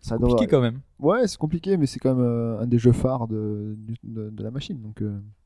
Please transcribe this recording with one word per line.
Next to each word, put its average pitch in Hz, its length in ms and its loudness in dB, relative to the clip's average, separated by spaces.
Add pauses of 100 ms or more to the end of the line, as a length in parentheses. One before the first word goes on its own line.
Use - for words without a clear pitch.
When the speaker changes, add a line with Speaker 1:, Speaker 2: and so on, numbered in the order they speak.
Speaker 1:
ça - 160 -6
Speaker 2:
Compliqué 120 160 4
Speaker 1:
devrait - 160 4
Speaker 2:
quand 143 120 6
même. 120 200 0 (180)
Speaker 1:
Ouais, 214 300 2
c'est - 100 -8
compliqué, 170 380 -2
mais 151 100 2
c'est - 120 -4
quand 131 160 0
même, 127 120 2
euh, 117 340 -2
un 117 60 -2
des 120 120 4
jeux 120 140 6
phares 127 360 0
de, 107 500 -4
du, 110 160 -12 (100)
de, 110 260 -10
de 107 120 -12
la 110 80 -8
machine, 139 320 -10
donc, 107 180 -12
euh. 104 180 -4 (280)